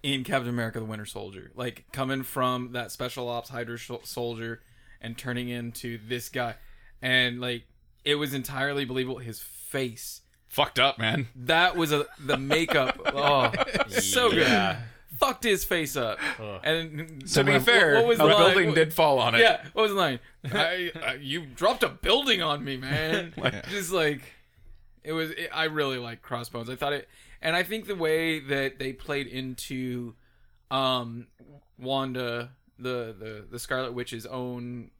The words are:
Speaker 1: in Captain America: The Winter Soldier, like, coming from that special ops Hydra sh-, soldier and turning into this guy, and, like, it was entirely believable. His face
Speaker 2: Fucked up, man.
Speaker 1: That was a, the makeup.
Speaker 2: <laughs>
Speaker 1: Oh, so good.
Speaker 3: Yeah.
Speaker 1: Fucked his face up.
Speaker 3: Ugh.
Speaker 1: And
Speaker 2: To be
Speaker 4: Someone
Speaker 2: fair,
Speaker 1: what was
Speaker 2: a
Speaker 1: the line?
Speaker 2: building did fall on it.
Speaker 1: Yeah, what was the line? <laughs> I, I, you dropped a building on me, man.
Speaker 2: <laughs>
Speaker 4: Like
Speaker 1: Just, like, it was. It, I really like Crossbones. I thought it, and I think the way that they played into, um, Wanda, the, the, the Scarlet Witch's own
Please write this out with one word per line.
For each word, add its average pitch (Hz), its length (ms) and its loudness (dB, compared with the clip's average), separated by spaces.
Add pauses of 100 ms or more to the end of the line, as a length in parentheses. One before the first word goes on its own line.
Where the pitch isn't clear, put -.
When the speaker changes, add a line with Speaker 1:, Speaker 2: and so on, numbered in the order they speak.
Speaker 1:
in 135 220 -2
Captain 123 260 -2
America: 120 300 -4
The 113 60 -6
Winter 107 200 -8
Soldier, 98 480 -12
like, 123 400 -10
coming 135 300 -4
from 127 480 -2
that 120 200 -6
special 123 380 -6
ops 120 200 -6
Hydra 117 280 -8
sh-, - 140 -14 (140)
soldier 117 580 -6 (360)
and 117 160 -10
turning 123 340 -6
into 117 580 -8
this 123 220 -6
guy, 120 260 -4 (440)
and, 127 400 2
like, 120 280 -6 (360)
it 147 120 4
was 147 180 -2
entirely 139 520 -2
believable. 127 340 -4
His 117 200 -10
face - 800 -8 (280)
Speaker 2:
Fucked - 300 0
up, 139 200 4
man. 113 360 0
Speaker 1:
That 165 400 4
was 165 160 2
a, 147 140 2 (140)
the 135 180 0
makeup. 147 640 2
Speaker 2:
<laughs> - 120 0
Speaker 1:
Oh, 143 380 4 (380)
so 247 420 2
good. - 160 2
Speaker 3:
Yeah. 101 340 2 (380)
Speaker 1:
Fucked 269 240 2
his 202 200 2
face 160 320 -2
up. 113 220 -2 (220)
Speaker 3:
Ugh. 101 240 -10
Speaker 1:
And 160 340 -2
Speaker 2:
To 156 60 -8 (100)
be 135 140 -14
Speaker 4:
Someone 139 340 4
Speaker 2:
fair, 180 360 6
Speaker 1:
what 156 100 8
was 233 120 6
Speaker 2:
a 151 40 8
Speaker 1:
the 151 60 10
line? 185 240 8
Speaker 2:
building 170 200 6
did 160 220 4
fall 147 240 6
on 117 160 4
it. 117 60 8
Speaker 1:
Yeah, 226 200 8 (120)
what 220 100 2
was 214 80 2
the 196 60 0
line? 147 220 2 (140)
<laughs> - 180 -20
I, 170 400 0 (140)
I, 131 100 -2
you 143 300 -6
dropped 165 380 2
a 160 60 2
building 233 520 2
on 147 220 0
me, 139 140 -6
man. 156 560 -2
Speaker 2:
<laughs> - 40 -12
Speaker 4:
Like 113 320 -2
Speaker 1:
Just, 185 220 -4
like, 151 300 2 (840)
it 156 100 -8
was. 160 180 -4
It, 165 200 -8
I 160 140 -2
really 143 320 0
like 117 240 -10
Crossbones. 120 480 -8
I 131 60 -8
thought 143 180 -2
it, - 160 -6 (320)
and 160 140 0
I 180 80 2
think 202 240 -6
the 202 80 -4
way 160 440 2
that 135 380 -2
they 135 160 -6
played 139 340 -6
into, 127 840 -8 (560)
um, 127 560 -2 (540)
Wanda, 127 720 -4 (260)
the, 123 400 -6
the, 107 320 -14
the 120 100 -12
Scarlet 131 340 -4
Witch's 123 340 -8
own 123 720 -8